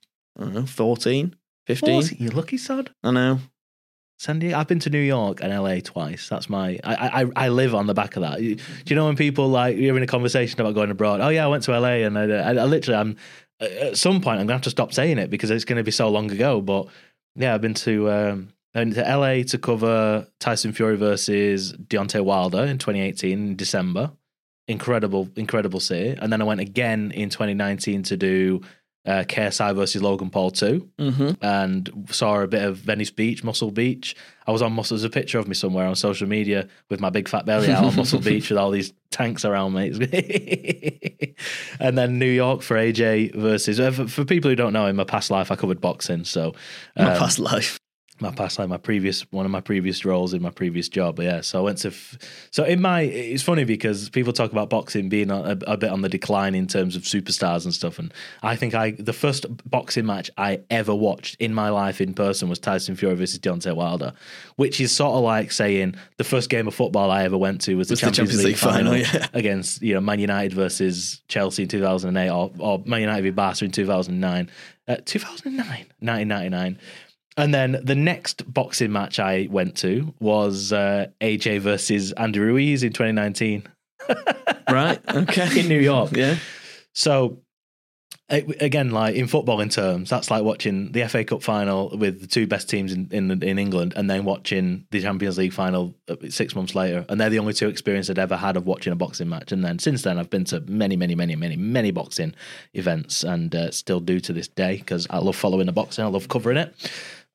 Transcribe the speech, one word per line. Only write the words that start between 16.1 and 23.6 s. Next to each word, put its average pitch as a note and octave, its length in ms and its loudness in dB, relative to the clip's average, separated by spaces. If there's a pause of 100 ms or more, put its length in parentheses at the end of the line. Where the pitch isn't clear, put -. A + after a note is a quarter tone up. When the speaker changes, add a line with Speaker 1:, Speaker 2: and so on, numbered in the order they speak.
Speaker 2:
ago. A2+ 300 2
But G2 260 -2 (480)
yeah, B2 200 0
I've G#2 60 0
been A2 140 0
to, G#2+ 360 0
um, G2+ 380 0 (260)
I A#2 40 -2
went A2+ 160 0
to A#2+ 120 0
L C#3 180 2
A C3 200 2
to B2+ 140 -2
cover A2 680 2 (120)
Tyson A2 340 -2
Fury A2 240 2
versus G2+ 760 2
Deontay G2+ 500 -2
Wilder F#2+ 420 2
in C#3 140 0
twenty G2 220 -2
eighteen F#2+ 480 -2
in F#2+ 60 -4
December. F#2+ 560 -2 (560)